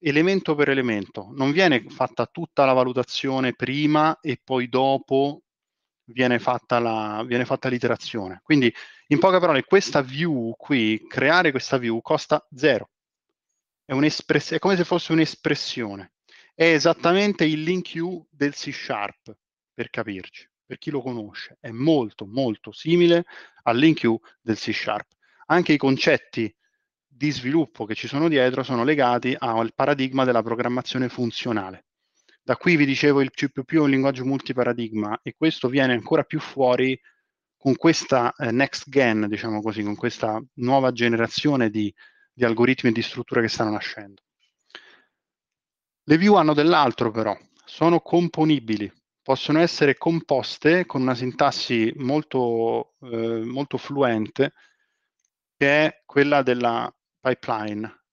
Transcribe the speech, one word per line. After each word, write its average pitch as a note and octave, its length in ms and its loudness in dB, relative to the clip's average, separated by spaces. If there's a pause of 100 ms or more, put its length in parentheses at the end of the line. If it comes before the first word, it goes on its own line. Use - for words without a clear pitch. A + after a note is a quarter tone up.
elemento E3 560 0
per C#3+ 120 2
elemento, A2 640 -2
non C#3 200 0
viene D#3 360 2
fatta - 380 -4
tutta C#3+ 400 -2
la C3 60 4
valutazione B2+ 840 -2
prima D3+ 640 0
e B2 220 -6
poi B2+ 260 -4
dopo C3+ 760 -2 (640)
viene B2 340 0
fatta B2 400 -2
la, A2 440 -4
viene B2 220 -2
fatta C3+ 220 -4
l'iterazione. A2+ 760 -6
Quindi, C3 320 2 (320)
in D3 140 2
poche F#3 180 4
parole, D#3+ 240 2
questa F#3+ 400 2
view C3 540 -4
qui, A2 500 0
creare D#3+ 460 2
questa C3 260 -2
view A2+ 240 -2
costa - 420 -2 (100)
zero. C3 360 0 (960)
È - 80 -14
un'espress-, D3 600 0
è D#3+ 40 -2
come F#3+ 180 0
se F3 80 0
fosse F3 280 -4
un'espressione. C3 1000 -4 (380)
È E3 120 0
esattamente E3+ 800 2
il D#3 180 0
link F3+ 320 -4
U E3+ 340 -8
del C#3+ 240 -4
C - 220 -12
sharp, G#2+ 580 -8 (400)
per - 180 -10
capirci, G#2 600 -12 (160)
per C3 100 -16
chi - 140 -12
lo C#3+ 100 -6
conosce. A#2 600 -12
È B2 100 -14
molto, A#2+ 560 0
molto A2 460 -4
simile E3+ 520 4 (380)
al A#2 160 0
link D3+ 240 2
U A2+ 180 2 (220)
del A2 160 -4
C A2 160 -6
sharp. - 380 -6 (340)
Anche E3 280 2
i C#3+ 40 2
concetti C3 760 0 (520)
di C#3 240 -4
sviluppo C3 540 -2
che G#2 100 -6
ci - 140 -8
sono C#3+ 200 0
dietro C3 340 2
sono B2 200 -2
legati B2+ 560 2
al A#2 360 -2
paradigma C3+ 500 0
della A#2+ 180 2
programmazione A#2+ 680 -4
funzionale. A2 760 -6 (580)
Da B2 140 -2
qui F3 200 2
vi D3 100 4
dicevo C#3 340 4
il C3 100 0
C C#3 200 -6
più C3+ 120 -8
più D#3+ 180 0
è - 20 4
un C#3+ 80 4
linguaggio C3 340 0
multiparadigma A#2+ 1000 -4
e B2+ 120 -12
questo D#3 340 0
viene C3 240 2
ancora C3 300 0
più - 180 -8
fuori B2+ 580 0 (600)
con C3 180 2
questa, C3 580 2
eh, B2+ 160 -4
next C3 380 -2
gen, A2+ 400 2
diciamo G#2+ 320 -4
così, G#2+ 220 -4
con G#2 120 -4
questa A2 480 -4 (120)
nuova B2+ 380 2
generazione A#2 760 0
di, G#2 260 -4 (380)
di B2 120 -2
algoritmi A#2 440 2
e A2+ 60 4
di A#2 80 -2
strutture B2 400 -4
che A2 60 0
stanno A2 240 -2
nascendo. G2+ 500 -12 (1800)
Le D3+ 120 4
view G3+ 180 6
hanno D#3 200 6
dell'altro D3 560 2
però, G#2+ 280 -4 (280)
sono E3 340 2
componibili, D3 920 0 (320)
possono D3+ 380 0
essere D3+ 380 2
composte D#3+ 880 0
con C3 160 -4
una B2+ 120 0
sintassi B2 840 0
molto, A#2+ 1080 -2
eh, A#2 420 -6
molto C3 320 -8
fluente, C3 800 -2 (1000)
che D3 300 4
è - 180 -8
quella C#3+ 380 4
della A#2+ 500 -2 (280)
pipeline, A2 680 -4 (260)